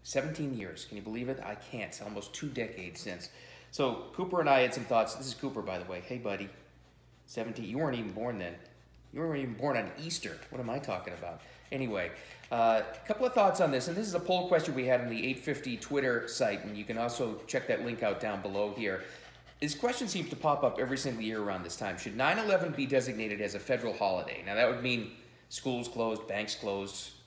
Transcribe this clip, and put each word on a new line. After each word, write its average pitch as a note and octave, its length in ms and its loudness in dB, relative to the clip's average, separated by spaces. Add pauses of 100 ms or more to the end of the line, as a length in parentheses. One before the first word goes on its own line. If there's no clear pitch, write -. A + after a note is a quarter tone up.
Seventeen C#3+ 520 0
years, F2+ 300 -8
can G#2+ 120 -12
you G2 40 -8
believe A#2 280 -6
it? C3 140 -4
I G#2 120 -6
can't. A2 300 -8
It's - 140 -12
almost G#2 320 -8
two - 160 -6
decades F#2 540 -6
since. F2+ 280 -8 (420)
So, B2+ 320 0 (100)
Cooper F3+ 260 0
and D#3 80 4
I C#3 120 10
had B2+ 120 6
some B2+ 120 -2
thoughts. A2+ 320 4
This C3+ 100 -8
is B2+ 80 -6
Cooper, A2+ 300 -4
by F#2 160 -4
the F2 60 -6
way. F2+ 160 -6
Hey, B2 180 -6
buddy. G2+ 280 -4 (760)
Seventeen, A2+ 400 -6
you A2+ 140 -2
weren't C#3 180 2
even G#2+ 140 -4
born A2+ 260 -4
then. F2 160 -6 (580)
You C#3+ 100 -6
weren't D#3 200 0
even A#2+ 140 -4
born C3+ 220 2
on G#2 120 -2 (100)
Easter. D#3+ 380 -4 (140)
What B2+ 100 -6
am A2+ 80 -2
I B2 80 0
talking F#2 380 -4
about? E2+ 260 -8 (300)
Anyway, G#2+ 400 -2 (400)
uh, A2+ 320 6 (100)
a - 140 -14
couple A#3 180 2
of B3 80 2
thoughts G3 260 6
on D#3+ 120 6
this, C3 160 2
and E3+ 100 -2
this A3 80 0
is G3 80 -4
a F3 60 2
poll F3+ 280 2
question D#3+ 280 4
we B2+ 100 2
had B2 160 6
on A#2 80 -2
the A2+ 180 -2
eight C3 120 -2
fifty B2+ 360 -2
Twitter B2+ 520 0
site, G#2 380 0
and G#2 120 -6
you G#2 60 -6
can A2+ 160 -4
also A#2 480 0
check B2+ 200 0
that A#2 160 2
link A#2 200 -2
out G2+ 160 2
down G2+ 240 -2
below G2+ 340 0
here. G2 280 -2 (540)
This D3 140 0
question B3 340 0
seems F3 220 -2
to D3 60 -4
pop D3 280 4
up A#2+ 140 0
every C3 220 0
single A#2 240 -2
year A2 180 0
around F#2+ 220 -2
this E2+ 140 -8
time. F#2+ 200 -2
Should G2+ 180 -8
nine D3 220 4
eleven F#3+ 360 2
be C#3 120 0
designated A2 560 0
as G2+ 140 -2
a G2 40 -4
federal A#2 340 0
holiday? F2 520 0
Now, G2 80 -4
that A#2 160 6
would A#2+ 140 -2
mean A#2+ 300 0 (380)
schools B2 360 -2
closed, A2+ 400 0
banks G#2+ 260 -2
closed G2 560 -4 (180)